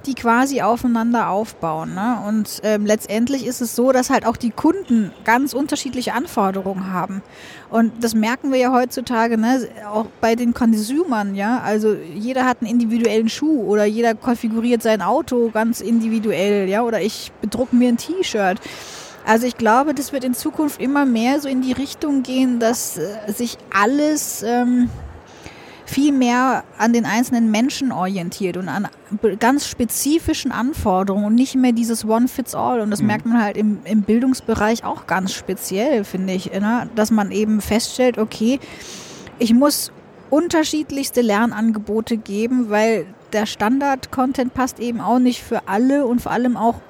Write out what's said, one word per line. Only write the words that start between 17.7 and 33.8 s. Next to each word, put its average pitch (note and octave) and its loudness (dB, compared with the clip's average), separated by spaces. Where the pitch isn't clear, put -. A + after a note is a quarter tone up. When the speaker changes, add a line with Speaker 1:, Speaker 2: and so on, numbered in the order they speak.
Speaker 1:
mir B3 6
ein A#3 2
T-Shirt. A3 -2
Also A3+ 4
ich B3 -2
glaube, B3+ 2
das C4+ -4
wird C4 -4
in B3+ 0
Zukunft - -2
immer C#4 2
mehr B3 2
so C#4+ -6
in C4 0
die B3+ 0
Richtung C4+ -2
gehen, B3+ 2
dass, A3+ 0
äh, G#3 -6
sich A#3 -6
alles, C#4+ 0
ähm, B3 2
viel C#4+ 2
mehr B3 2
an A3+ 4
den A#3 2
einzelnen A#3 2
Menschen B3 0
orientiert F3+ -4
und E3+ -6
an F#3+ -4
be-, G3 2
ganz C4 2
spezifischen D4 -2
Anforderungen G3+ 0
und G#3+ 4
nicht C4 2
mehr B3+ 4
dieses A3+ 0
One A#3 2
fits - -6
all. A#3+ 0
Und G#3+ 0
das G#3 -2
Speaker 2:
Mhm. G#3+ 2
Speaker 1:
merkt G#3+ 0
man A#3 4
halt G3+ -2
im, G#3 0